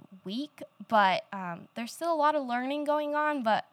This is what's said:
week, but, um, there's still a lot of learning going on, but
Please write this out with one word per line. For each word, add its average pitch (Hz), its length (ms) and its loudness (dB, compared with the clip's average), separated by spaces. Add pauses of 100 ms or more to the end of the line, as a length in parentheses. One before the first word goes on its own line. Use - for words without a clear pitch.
(260)
week, 233 380 -8 (240)
but, 202 440 4
um, 180 440 -8
there's 233 160 -8
still 339 200 -4
a 330 40 2
lot 302 200 4
of 285 100 -2
learning 254 380 -2
going 294 320 0
on, 294 280 0
but 214 300 2